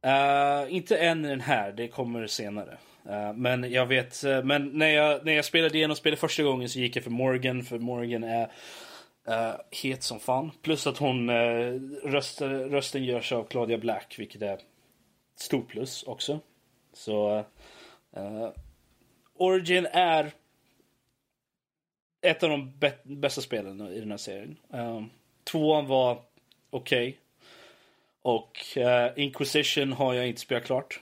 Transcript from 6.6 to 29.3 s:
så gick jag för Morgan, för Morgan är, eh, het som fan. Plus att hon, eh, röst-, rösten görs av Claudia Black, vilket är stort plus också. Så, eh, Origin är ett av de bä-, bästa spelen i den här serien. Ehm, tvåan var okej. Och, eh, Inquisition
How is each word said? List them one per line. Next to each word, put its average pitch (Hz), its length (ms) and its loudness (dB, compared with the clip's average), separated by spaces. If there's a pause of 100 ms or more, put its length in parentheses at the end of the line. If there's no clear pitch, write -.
så 127 100 -6
gick 123 180 -2
jag 120 80 -4
för 120 60 -8
Morgan, 127 540 0
för 120 140 -6
Morgan 120 460 -4
är, 113 240 -2 (800)
eh, 113 260 0 (280)
het 131 200 -4
som 113 180 -6
fan. 135 300 0 (120)
Plus 156 240 0
att 127 120 -2
hon, 127 300 0
eh, 120 440 2 (320)
röst-, 139 380 -2 (280)
rösten 139 340 -2
görs 123 280 -2
av 113 120 -2
Claudia 117 340 -2
Black, 107 400 -4
vilket 104 240 -12
är 98 160 -4 (760)
stort - 320 -4
plus 123 340 -10
också. 143 380 -6 (520)
Så, 104 440 0 (800)
eh, 107 320 -8 (920)
Origin 180 540 4
är 160 380 4 (2000)
ett 160 160 4
av 160 80 4
de 135 280 -4
bä-, 139 240 2
bästa 135 380 -4
spelen 101 520 -8
i 107 80 -8
den 107 100 -8
här 101 80 -8
serien. 104 380 -12 (160)
Ehm, 113 380 -8 (340)
tvåan 151 420 2
var 127 320 2 (520)
okej. 127 480 -2 (1040)
Och, - 540 0
eh, 123 400 4
Inquisition 139 760 0